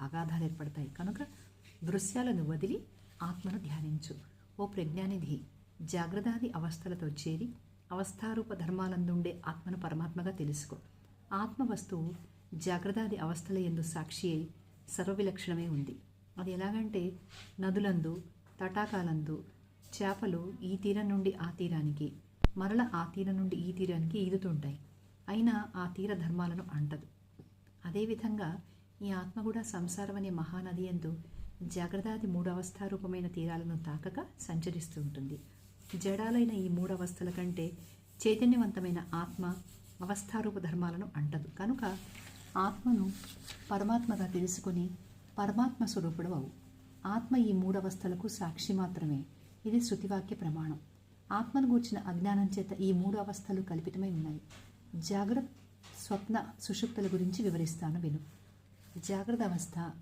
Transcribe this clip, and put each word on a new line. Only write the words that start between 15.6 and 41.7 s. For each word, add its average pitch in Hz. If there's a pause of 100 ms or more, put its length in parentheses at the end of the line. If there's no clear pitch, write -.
ఉంది. 143 (420)
అది 185
ఎలాగంటే 208 (560)
నదులందు, 185 (480)
తటాకాలందు 180 (600)
చేపలు 196 (220)
ఈ 180 (140)
తీరం 202
నుండి 190
ఆ 170 (100)
తీరానికి, 151 (520)
మరల 208 (140)
ఆ 170 (120)
తీరం 190
నుండి 185
ఈ - (100)
తీరానికి 170
ఈదుతుంటాయి. 170 (480)
అయినా 226 (220)
ఆ 185 (120)
తీర 196 (120)
ధర్మాలను 175 (120)
అంటదు. 147 (800)
అదేవిధంగా 214 (580)
ఈ 202
ఆత్మ 185
కూడా 220 (100)
సంసారం 196
అనే 196
మహానది 180
యందు 175 (640)
జాగ్రత్తాది 196
మూడు 175
అవస్థారూపమైన 185
తీరాలను 170 (120)
తాకక 151 (260)
సంచరిస్తూ 165
ఉంటుంది. 143 (640)
జడాలైన 220 (120)
ఈ - (100)
మూడు 185
అవస్థల 180
కంటే 180 (540)
చైతన్యవంతమైన 214 (220)
ఆత్మ 180 (600)
అవస్థారూప 208
ధర్మాలను 175 (120)
అంటదు. 147
కనుక 226 (760)